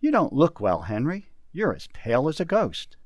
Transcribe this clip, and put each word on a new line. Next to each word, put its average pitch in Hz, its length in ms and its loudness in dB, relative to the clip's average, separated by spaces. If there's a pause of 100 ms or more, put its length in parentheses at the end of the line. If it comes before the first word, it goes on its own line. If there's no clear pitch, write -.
You 302 100 0
don't 196 220 2
look 160 260 4
well, 92 240 0
Henry. 123 460 -4 (240)
You're 170 220 -2
as - 140 -12
pale 120 400 -2
as 156 120 -4
a 175 60 0
ghost. 190 600 -2